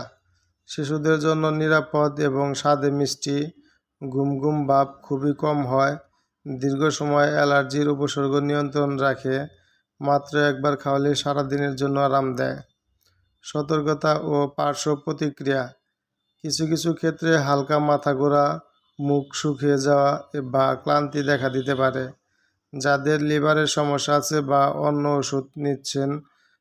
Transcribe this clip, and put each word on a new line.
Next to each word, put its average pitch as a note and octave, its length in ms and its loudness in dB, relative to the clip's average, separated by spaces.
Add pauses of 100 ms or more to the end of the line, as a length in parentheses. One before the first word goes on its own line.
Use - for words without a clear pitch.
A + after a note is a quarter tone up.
(680)
শিশুদের D#3 500 0
জন্য D#3 320 2
নিরাপদ D3+ 680 2
এবং C#3 340 0
স্বাদে C#3+ 380 2
মিষ্টি, C#3+ 460 -2 (640)
ঘুম C#3 280 -2 (100)
ঘুম D3+ 180 0 (100)
ভাব C3+ 200 4 (160)
খুবই C#3+ 300 -2
কম D3+ 320 -2
হয়, C3+ 300 2 (500)
দীর্ঘ C#3 440 -4
সময় D3 420 2
অ্যালার্জির C#3+ 580 2
উপসর্গ C#3 500 0
নিয়ন্ত্রণ C#3+ 580 0
রাখে, C3 380 -2 (680)
মাত্র C#3+ 380 0
একবার C#3+ 380 2
খাওয়ালে C#3+ 380 0
সারা C#3+ 280 -2
দিনের C#3+ 320 -2
জন্য C#3 240 -2
আরাম C3+ 360 2
দেয়। C3 220 -4 (880)
সতর্কতা D3+ 680 -2 (120)
ও D#3 120 -2 (120)
পার্শ্ব D3 480 -2
প্রতিক্রিয়া, C#3+ 680 -4 (800)
কিছু D#3 240 -4
কিছু D#3+ 260 -2
ক্ষেত্রে D#3+ 440 -2
হালকা C#3+ 420 0
মাথা D3 340 2
ঘোরা, C#3+ 320 2 (540)
মুখ C#3+ 340 0
শুকিয়ে C#3+ 440 0
যাওয়া C#3+ 340 2 (320)
বা C3+ 220 2 (100)
ক্লান্তি D3 480 0
দেখা C3+ 260 0
দিতে C3 260 -2
পারে। C3 280 0 (720)
যাদের C#3+ 480 0
লিভারের D3+ 560 2
সমস্যা C#3+ 380 0
আছে D3 260 0
বা C#3 200 2 (180)
অন্য D3 300 0
ওষুধ C#3 360 -2 (100)
নিচ্ছেন, C#3 560 -4 (500)